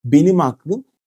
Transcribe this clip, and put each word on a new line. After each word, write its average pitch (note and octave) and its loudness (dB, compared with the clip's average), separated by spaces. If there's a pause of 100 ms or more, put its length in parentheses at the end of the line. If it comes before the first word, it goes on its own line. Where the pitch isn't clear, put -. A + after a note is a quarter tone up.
benim E3 2
aklım D#3 -6 (240)